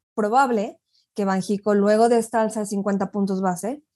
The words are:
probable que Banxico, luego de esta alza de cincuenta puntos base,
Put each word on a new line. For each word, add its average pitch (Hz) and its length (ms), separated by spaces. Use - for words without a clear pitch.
probable 233 640
que 208 100
Banxico, 196 500
luego 214 340
de 233 100
esta 226 240
alza 220 180
de 208 60
cincuenta 196 460
puntos 196 280
base, 196 420